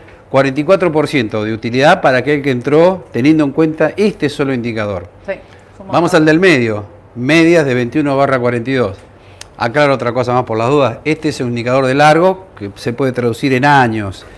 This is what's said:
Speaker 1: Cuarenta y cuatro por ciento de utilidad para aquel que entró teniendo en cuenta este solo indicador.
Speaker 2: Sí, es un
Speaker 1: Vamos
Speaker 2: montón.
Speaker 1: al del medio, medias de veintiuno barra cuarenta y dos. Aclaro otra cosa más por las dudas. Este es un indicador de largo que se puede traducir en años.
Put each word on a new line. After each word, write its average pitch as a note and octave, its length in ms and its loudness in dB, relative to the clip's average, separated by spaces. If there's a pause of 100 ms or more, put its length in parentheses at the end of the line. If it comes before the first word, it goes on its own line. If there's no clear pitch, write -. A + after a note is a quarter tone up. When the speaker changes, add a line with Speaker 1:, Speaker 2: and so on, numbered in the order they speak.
(300)
Speaker 1:
Cuarenta C3+ 320 0
y - 20 -6
cuatro F3 300 2
por D3 160 0
ciento G#2+ 340 -2
de A2 100 -6
utilidad B2+ 480 2
para C3 180 2
aquel C#3 220 -2
que C#3+ 80 -2
entró D3+ 600 2
teniendo D3+ 320 2
en C#3 80 -2
cuenta D#3+ 460 0
este F3+ 320 -2
solo C3+ 240 -4
indicador. G#2+ 540 -6 (180)
Speaker 2:
Sí, G3 80 -8
es - 60 -14 (400)
un G3 80 -20
Speaker 1:
Vamos F3+ 140 0 (120)
Speaker 2:
montón. E3 80 4
Speaker 1:
al D#3 40 4
del D#3 140 4
medio, A#2+ 460 2 (300)
medias D#3+ 500 2
de C3 80 0
veintiuno C3+ 420 -2
barra C3+ 240 0
cuarenta A#2+ 320 -2
y - 40 -2
dos. G#2 220 -2 (600)
Aclaro C#3 360 0
otra A#2 200 -2
cosa B2 200 -2
más B2 120 0
por A2 120 -4
las A#2 120 0
dudas. C#3 340 0
Este D3+ 260 -4
es C#3 120 -6
un B2+ 80 -4
indicador B2 360 -2
de C3 80 0
largo D#3+ 540 2 (100)
que G2+ 180 -12
se - 180 -6
puede C3 180 -2
traducir B2 420 -2
en B2+ 120 2
años. A2+ 600 0 (120)